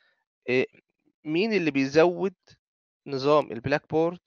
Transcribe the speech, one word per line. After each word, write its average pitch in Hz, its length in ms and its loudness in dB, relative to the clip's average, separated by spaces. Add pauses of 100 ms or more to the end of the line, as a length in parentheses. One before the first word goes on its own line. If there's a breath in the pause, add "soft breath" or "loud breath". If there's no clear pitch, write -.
(500 soft breath)
آآ، 127 160 2 (600)
مين 175 280 -2
اللي 170 180 0
بيزوّد 160 640 2 (720)
نظام 139 440 0
البلاك 131 400 -6
بورد 165 360 -2